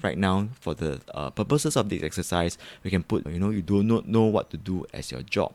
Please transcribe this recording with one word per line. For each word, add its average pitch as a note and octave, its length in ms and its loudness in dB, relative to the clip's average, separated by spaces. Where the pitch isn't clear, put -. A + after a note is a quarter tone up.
right D#2 140 -2
now, G2 320 2
for D#2+ 140 -4
the, D2+ 260 -2
uh, C#2+ 160 -6
purposes C#3+ 480 0
of G#2+ 100 2
this E2+ 160 -2
exercise, F2 540 0
we F#2+ 80 -2
can F2+ 120 2
put, - 220 -2
you E2+ 140 -4
know, G2 100 2
you G#2 120 -2
do G2 200 4
not A2 280 2
know A2+ 140 4
what G#2+ 260 2
to - 80 -10
do F#2 360 -6
as - 160 -10
your B1+ 120 -8
job. - 340 -2